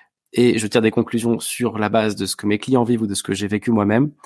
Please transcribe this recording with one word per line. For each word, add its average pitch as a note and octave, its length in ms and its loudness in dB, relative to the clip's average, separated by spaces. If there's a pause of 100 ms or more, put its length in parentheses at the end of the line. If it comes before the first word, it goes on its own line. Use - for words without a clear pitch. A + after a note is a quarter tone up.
(320)
Et B2 260 4
je G#2+ 80 -4
tire A2 160 2
des A2 80 4
conclusions A#2 500 0
sur G#2+ 380 -4
la G#2+ 100 -2
base G#2+ 280 0
de F#2+ 100 -4
ce - 100 -6
que - 100 -6
mes G#2 120 0
clients B2+ 260 2
vivent A2+ 180 0
ou A2+ 40 -2
de G2 80 -4
ce - 80 -6
que - 100 -4
j'ai G2+ 140 -4
vécu G#2 240 -2
moi-même. A2+ 420 2 (140)